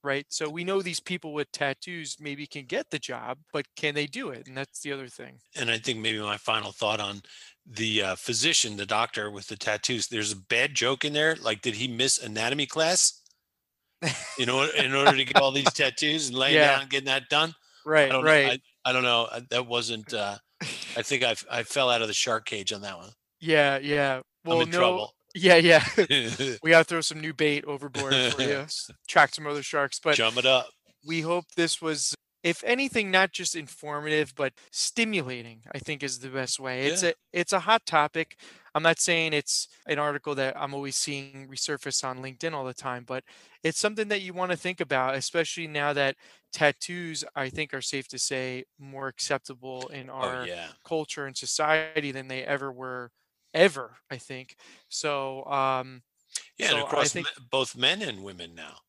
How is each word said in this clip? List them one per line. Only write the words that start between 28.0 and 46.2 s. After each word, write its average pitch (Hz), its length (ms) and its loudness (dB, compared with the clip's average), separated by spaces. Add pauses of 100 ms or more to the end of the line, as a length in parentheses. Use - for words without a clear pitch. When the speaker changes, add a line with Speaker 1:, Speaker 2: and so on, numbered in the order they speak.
Speaker 1:
for 123 200 2
Speaker 2:
<laughs> - 0 -
Speaker 1:
you. 143 280 -2 (380)
Track 147 260 6
some 151 120 -8
other 147 160 -4
sharks. 143 380 -2
But 151 160 4
Speaker 2:
Drum 113 220 2
it 127 80 2
up. 131 220 4 (360)
Speaker 1:
we 160 180 -2
hope 170 240 -2 (100)
this 165 260 0
was, 156 320 -2 (280)
if 170 220 -2
anything, 240 460 0
not 190 220 4
just 175 240 -4
informative, 147 800 -4
but 135 180 -4 (180)
stimulating, 127 880 -4 (120)
I 139 40 -8
think 139 240 -8
is 127 180 -6
the 131 100 -12
best 131 300 -4
way. 131 260 -2
It's 175 160 0
Speaker 2:
Yeah. 170 80 4
Speaker 1:
a, - 40 -4 (180)
it's 175 200 -2
a 190 80 2
hot 214 260 2
topic. 156 540 0 (340)
I'm 156 80 2
not 165 180 6
saying 165 340 2
it's - 340 -2 (180)
an 147 120 -2
article 147 380 -2
that 135 240 -2
I'm 139 140 -4
always 139 220 -6
seeing 139 520 -6
resurface 139 560 -4
on 127 180 -4
LinkedIn 135 300 -6
all 139 120 -4
the 127 100 -6
time, 123 320 -8
but 131 180 -8 (380)
it's 160 160 0
something 214 300 0
that 202 140 -2
you 185 120 -10
wanna 180 220 -2
think 180 240 -6
about, 131 360 0
especially 165 500 -2
now 147 280 0
that 139 220 2 (360)